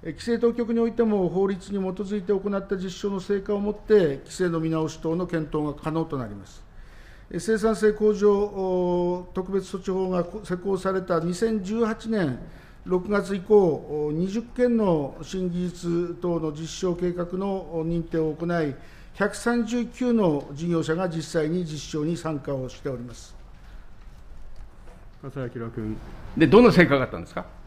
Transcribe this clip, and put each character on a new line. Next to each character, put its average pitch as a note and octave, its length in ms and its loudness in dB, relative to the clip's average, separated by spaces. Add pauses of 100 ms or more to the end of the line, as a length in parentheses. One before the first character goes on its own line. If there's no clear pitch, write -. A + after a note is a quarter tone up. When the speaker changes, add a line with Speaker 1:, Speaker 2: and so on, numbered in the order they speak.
Speaker 1:
え E3 80 -8
ー、 - 20 -6
規 - 100 -12
制 A#3 160 0
当 A#3 140 4
局 A#3 200 -2
に A#3 60 2
お A#3 80 2
い A#3 60 -2
て A#3 100 0
も、 G#3 260 4
法 F#3+ 200 2
律 G3 240 -4
に G3+ 60 -2
基 F#3 220 -4
づ G3+ 160 -4
い G3+ 60 -4
て F#3 100 0
行 G3+ 240 0
っ G3 100 -4
た G3 100 -2
実 F#3 140 -4
証 G3+ 200 -4
の G3 100 -4
成 G3+ 200 -2
果 G#3 140 -2
を G3+ 40 0
も G3+ 140 -2
っ - 20 -2
て、 F#3 440 4
規 - 120 -16
制 F#3 180 0
の E3 120 0
見 D#3+ 100 0
直 D#3+ 180 0
し D#3 120 -10
等 E3 160 0
の F3+ 100 -2
検 D#3+ 220 -4
討 D3+ 180 -2
が C#3+ 80 -4
可 D#3 160 -6
能 D#3+ 140 0
と D#3 120 -8
な B2 100 -4
り G2+ 80 -10
ま G2 120 -14
す。 - 160 -20 (680)
え - 60 -6
ー、 E3+ 40 -4
生 A3 180 2
産 G#3+ 160 4
性 G#3+ 180 4
向 G#3+ 220 4
上、 G3+ 240 6
お、 F3+ 960 0
特 F#3 160 -4
別 F#3+ 260 -4
措 - 40 -4
置 G3 100 -6
法 F#3 180 0
が F3+ 160 2 (200)
施 F3+ 120 -2
行 F#3+ 220 -2
さ F#3+ 140 0
れ F#3+ 100 0
た F3+ 180 0
二 F3 140 0
千 A3 280 0
十 G#3+ 220 0
八 A3 240 -4
年 F3 300 0 (460)
六 F3+ 260 0
月 G3+ 240 0
以 G3 60 -2
降、 D3+ 760 4
二 F3 140 0
十 G#3+ 140 -2
件 A#3+ 340 2
の E3 440 2
新 F#3 300 -4
技 F3 120 -2
術 E3+ 600 -2
等 E3+ 160 0
の D#3 140 -2
実 D#3 160 -8
証 F3+ 260 -2
計 F3 180 0
画 F3 200 -4
の F3+ 520 -4
認 E3+ 200 0
定 E3 140 -2
を D#3 140 2
行 E3 140 -4 (160)
い、 C#3+ 120 -2 (400)
百 G3+ 200 0
三 A#3+ 320 0
十 A#3+ 200 -2
九 A#3+ 260 0
の E3+ 400 4
事 D3+ 160 -4
業 E3 160 2
者 D#3 100 0
が F#3 140 0
実 D#3+ 320 -2
際 D#3 100 0
に F3+ 140 0
実 D3+ 260 -10
証 D3+ 140 -2
に E3 120 0
参 D#3 220 -4
加 C#3 160 -6
を C3 140 -4
し - 120 -14
て - 80 -6
お C3 80 -4
り A#2+ 60 -10
ま A#2+ 120 -12
す。 - 220 -18 (1800)
Speaker 2:
笠 C3+ 260 -8
井 A2+ 100 -6
亮 A#2 140 -6
君。 A2 260 -6 (400)
Speaker 3:
で、 D#3+ 100 8
ど F#3+ 160 10
ん - 20 10
な A3+ 60 10
成 E3+ 160 8
果 C#3 100 4
が C3 60 2
あ B2 60 -2
っ - 20 -8
た F#2+ 80 -8
ん E2 40 -8
で E2+ 40 -12
す - 80 -18
か。 - 320 -10